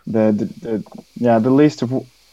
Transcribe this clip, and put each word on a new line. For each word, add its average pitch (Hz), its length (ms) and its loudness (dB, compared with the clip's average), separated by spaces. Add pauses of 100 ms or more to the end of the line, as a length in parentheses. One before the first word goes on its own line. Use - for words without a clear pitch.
the, 110 260 2
the, 104 120 -2
the, - 600 -10 (100)
yeah, 117 240 2
the 117 120 2
list 143 320 2
of 120 60 -2
w-, 131 180 -6 (260)